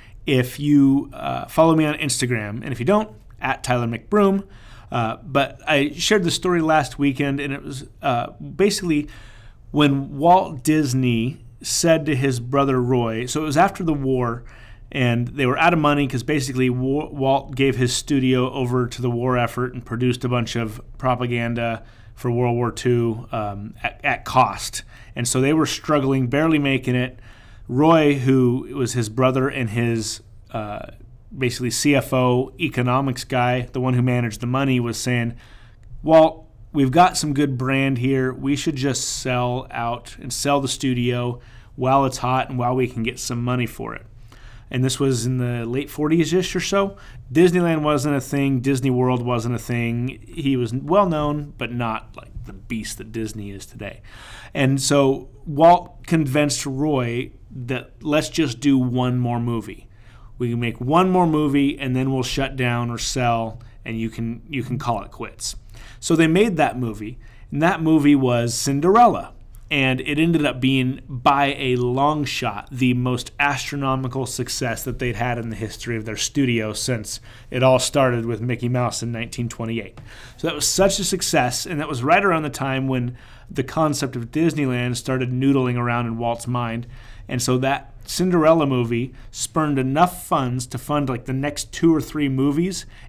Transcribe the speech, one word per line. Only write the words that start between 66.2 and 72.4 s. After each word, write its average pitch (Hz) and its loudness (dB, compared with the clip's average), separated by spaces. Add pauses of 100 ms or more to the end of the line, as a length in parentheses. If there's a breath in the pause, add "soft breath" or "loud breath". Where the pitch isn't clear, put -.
made 185 4
that 135 0
movie, 110 -6 (320 soft breath)
and 143 -4
that 165 2
movie 151 6
was 120 2
Cinderella. 165 4 (360)
And 131 2
it 147 -2
ended 160 4
up 127 -2
being, 131 2
by 139 2
a 127 0
long 135 0
shot, 107 -6